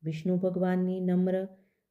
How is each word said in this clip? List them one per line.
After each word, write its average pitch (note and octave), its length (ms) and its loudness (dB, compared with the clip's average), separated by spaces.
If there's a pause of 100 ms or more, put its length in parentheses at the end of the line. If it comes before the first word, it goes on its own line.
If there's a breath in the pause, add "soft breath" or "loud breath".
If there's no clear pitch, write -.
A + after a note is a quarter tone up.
વિષ્ણુ D#3+ 340 -2
ભગવાનની F#3 640 0
નમ્ર F#3 480 0 (420 soft breath)